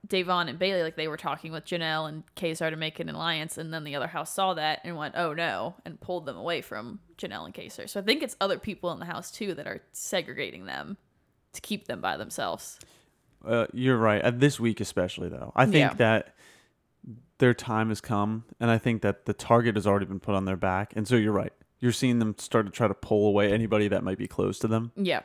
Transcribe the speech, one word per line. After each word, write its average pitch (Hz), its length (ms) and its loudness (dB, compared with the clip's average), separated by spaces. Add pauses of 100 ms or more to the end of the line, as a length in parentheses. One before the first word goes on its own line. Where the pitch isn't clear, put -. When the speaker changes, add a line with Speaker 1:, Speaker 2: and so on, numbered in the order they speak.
Speaker 1:
Davon 180 420 2
and 135 80 -8
Bailey, 185 240 2
like, 160 140 -2
they 156 120 -4
were 151 100 -6
talking 156 340 -6
with 156 140 -12
Janelle 160 420 -2
and 151 160 -10 (120)
Kaysar 160 340 -2
to 156 60 -4
make 156 240 -6
an 165 100 -6
alliance, 160 480 -4
and 160 160 -8
then 160 100 -6
the 143 120 -8
other 139 120 -2
house 160 260 -6
saw 190 220 0
that 156 280 -2
and 170 140 -8
went, 151 180 -8
"Oh, 165 180 0
no," 156 420 -2 (100)
and - 140 -14
pulled 175 260 -6
them 123 120 -8
away 147 240 -4
from 117 380 -12 (180)
Janelle - 280 -10
and - 80 -16
Kaysar. - 340 -14
So - 120 -6
I 190 40 -8
think 311 200 2
it's 311 180 -8
other 196 160 2
people 185 340 -6
in - 80 -8
the 170 60 -10
house, 170 240 -10
too, 202 260 -6
that - 120 -12
are - 140 -10 (100)
segregating 98 760 -6
them 73 320 -10 (560)
to - 80 -14
keep - 260 -8
them - 140 -8
by 90 160 -2
themselves. - 640 -8 (680)
Speaker 2:
Uh, 117 280 2
you're 127 240 4
right. 107 260 4
Uh, 120 80 4
this 135 280 4
week 113 220 2
especially, 90 480 -2
though. 64 260 -10
I 131 100 8
think 160 260 6
Speaker 1:
Yeah. - 40 -8
Speaker 2:
that 110 400 4 (1000)
their 123 160 6
time 110 360 0
has 107 120 -2
come, 110 440 -2 (140)
and 120 120 2
I 113 60 6
think 113 240 0
that 101 240 0
the 104 80 0
target 117 420 4
has 98 120 0
already 101 180 4
been 95 140 -6
put 104 160 -2
on 98 100 2
their 95 120 0
back. 95 380 0
And 107 120 -2
so 123 80 4
you're 107 160 4
right. 104 220 0 (260)
You're 123 140 2
seeing 120 260 2
them 110 180 0
start 110 280 0
to 92 60 -8
try 110 180 2
to 98 40 0
pull 107 360 2
away 101 240 4
anybody 107 340 2
that 95 160 2
might 95 140 -2
be 101 100 -6
close 98 320 -2
to 113 80 0
them. 113 300 0
Speaker 1:
Yeah. 180 280 0